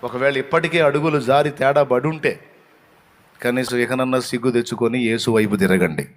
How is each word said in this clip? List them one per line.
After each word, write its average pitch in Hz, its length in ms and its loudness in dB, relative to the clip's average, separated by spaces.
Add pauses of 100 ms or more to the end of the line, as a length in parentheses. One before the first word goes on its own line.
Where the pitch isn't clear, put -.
ఒకవేళ 127 340 0
ఇప్పటికే 165 440 0
అడుగులు 151 380 2
జారి 139 300 2
తేడా 143 340 2
పడుంటే, 135 640 -2 (960)
కనీసం 123 340 -2
ఇకనన్నా 127 420 0
సిగ్గు 123 320 -2
తెచ్చుకొని 117 480 -2
యేసు 117 320 -2
వైపు 107 240 2
తిరగండి 90 600 0